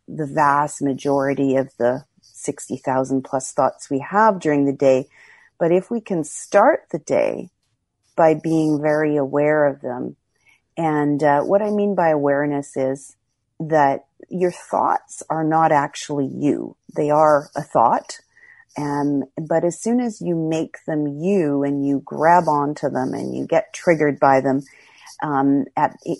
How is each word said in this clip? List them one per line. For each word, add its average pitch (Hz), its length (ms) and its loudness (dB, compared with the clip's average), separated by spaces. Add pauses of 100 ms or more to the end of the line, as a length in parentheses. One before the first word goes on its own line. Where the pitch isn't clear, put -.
the 151 200 -8
vast 143 540 0
majority 139 760 0
of 131 220 -2
the 123 260 0 (180)
sixty - 560 -10
thousand 131 460 -2
plus - 300 -6
thoughts - 360 -2
we 135 100 -2
have 196 400 2
during 147 260 2
the 139 80 0
day. 135 340 2 (500)
But 165 140 2
if 180 180 0
we 233 120 -4
can 170 240 -4
start - 680 2
the 165 80 -4
day 57 500 -2 (680)
by 160 200 4
being 156 460 0
very 151 340 0
aware 147 500 2
of 139 160 -2
them, 123 360 -8 (600)
and, 147 460 0
uh, 143 180 4
what 202 220 2
I 208 80 -2
mean 202 240 0
by 175 140 2
awareness 143 680 -2
is 135 380 -4 (440)
that 151 460 0 (240)
your 180 220 -2
thoughts - 760 -4
are 160 160 -4
not 160 280 2
actually 143 560 -2
you. 131 480 -4 (200)
They 151 140 0
are 151 460 4
a 147 80 -6
thought. - 560 0 (580)
Um, 143 460 -2 (120)
but 165 280 -2
as 170 180 -2
soon 240 180 0
as 233 220 -6
you 175 140 -2
make 160 500 -4
them 151 220 -2
you 147 560 0
and 143 200 -2
you 139 220 -2
grab 160 420 2
onto 147 420 -2
them 131 260 -4
and 127 200 -6
you 131 120 -6
get - 260 -2
triggered 151 460 0
by 135 220 4
them, 135 200 0 (640)
um, 139 420 0 (100)
at, - 220 -2 (220)